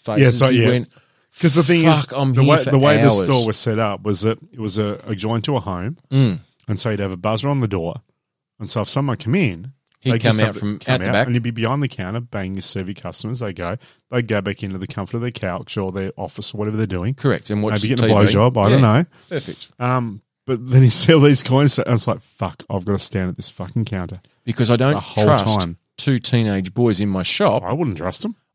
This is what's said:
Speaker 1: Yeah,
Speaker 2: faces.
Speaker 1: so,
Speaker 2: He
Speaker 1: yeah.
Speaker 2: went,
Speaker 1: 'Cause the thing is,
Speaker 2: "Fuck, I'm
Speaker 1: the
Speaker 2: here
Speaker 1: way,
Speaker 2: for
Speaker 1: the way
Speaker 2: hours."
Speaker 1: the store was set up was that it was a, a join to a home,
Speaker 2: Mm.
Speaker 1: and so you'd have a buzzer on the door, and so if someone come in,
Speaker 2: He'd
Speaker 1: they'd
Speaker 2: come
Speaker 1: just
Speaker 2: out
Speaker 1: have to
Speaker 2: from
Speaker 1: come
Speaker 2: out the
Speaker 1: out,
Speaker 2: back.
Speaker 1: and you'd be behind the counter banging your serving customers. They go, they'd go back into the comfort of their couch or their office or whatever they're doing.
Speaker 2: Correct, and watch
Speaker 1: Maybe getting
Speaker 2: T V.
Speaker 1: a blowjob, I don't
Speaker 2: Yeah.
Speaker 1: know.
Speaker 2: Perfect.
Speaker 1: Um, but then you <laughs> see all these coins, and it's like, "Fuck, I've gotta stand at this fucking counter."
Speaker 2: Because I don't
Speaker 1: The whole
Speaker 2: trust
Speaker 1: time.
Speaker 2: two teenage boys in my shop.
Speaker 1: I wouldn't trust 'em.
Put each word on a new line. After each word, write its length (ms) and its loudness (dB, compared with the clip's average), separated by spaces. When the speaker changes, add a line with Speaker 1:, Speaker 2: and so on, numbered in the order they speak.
Speaker 1:
Yeah, 80 -2
Speaker 2:
faces. 240 4
Speaker 1:
so, 120 4
Speaker 2:
He 120 4
Speaker 1:
yeah. 60 4
Speaker 2:
went, 200 0
Speaker 1:
'Cause 160 4
the 80 4
thing 240 4
is, 180 4
Speaker 2:
"Fuck, 100 -12
I'm 180 0
Speaker 1:
the 100 4
Speaker 2:
here 80 6
Speaker 1:
way, 120 4
Speaker 2:
for 80 -2
Speaker 1:
the 60 4
way 240 4
Speaker 2:
hours." 180 6
Speaker 1:
the 60 2
store 220 2
was 100 -2
set 220 -2
up 240 -2
was 180 -2
that 160 0
it 80 -20
was 180 -6
a, 300 -4
a 80 -4
join 280 -4
to 120 -2
a 40 0
home, 380 -8
Speaker 2:
Mm. 280 2
Speaker 1:
and 120 -4
so 120 -2
you'd 80 -4
have 120 -4
a 60 -10
buzzer 320 -4
on 100 0
the 80 0
door, 340 -6
and 100 -12
so 120 -4
if 80 -4
someone 280 -2
come 180 -4
in, 380 -2
Speaker 2:
He'd 120 -2
Speaker 1:
they'd 100 0
Speaker 2:
come 100 4
Speaker 1:
just 100 2
Speaker 2:
out 60 2
Speaker 1:
have 80 -4
to 40 -10
Speaker 2:
from 200 -4
Speaker 1:
come 160 -2
Speaker 2:
out 60 0
the 80 -2
Speaker 1:
out, 40 -2
Speaker 2:
back. 140 2
Speaker 1:
and 60 -2
you'd 100 0
be 80 -6
behind 300 -2
the 60 -2
counter 320 -8
banging 360 -8
your 60 -8
serving 340 -8
customers. 440 -10
They 140 -6
go, 240 -8
they'd 160 -2
go 140 -2
back 200 -6
into 160 -8
the 80 -10
comfort 300 -10
of 60 -4
their 100 -6
couch 460 -8
or 160 -4
their 240 -6
office 360 -10
or 40 -12
whatever 200 -4
they're 80 -2
doing. 300 -4
Speaker 2:
Correct, 340 -4
and 140 -2
watch 180 -2
Speaker 1:
Maybe 140 -2
getting 140 2
Speaker 2:
T 40 6
V. 0 -
Speaker 1:
a 20 6
blowjob, 300 2
I 120 4
don't 120 6
Speaker 2:
Yeah. 180 6
Speaker 1:
know. 60 2
Speaker 2:
Perfect. 400 -10
Speaker 1:
Um, 420 -4
but 240 -4
then 140 6
you 60 8
<laughs> 20 2
see 220 4
all 80 8
these 200 6
coins, 380 2
and 140 -2
it's 120 0
like, 160 -4
"Fuck, 480 -12
I've 160 -4
gotta 140 -2
stand 300 -4
at 80 -8
this 120 -10
fucking 360 -6
counter." 340 -8
Speaker 2:
Because 260 -2
I 60 4
don't 180 2
Speaker 1:
The 60 -2
whole 240 -2
Speaker 2:
trust 380 4
Speaker 1:
time. 160 -6
Speaker 2:
two 220 -2
teenage 560 -2
boys 240 2
in 100 -2
my 140 -2
shop. 400 0
Speaker 1:
I 100 -4
wouldn't 240 -4
trust 280 -8
'em. 100 -6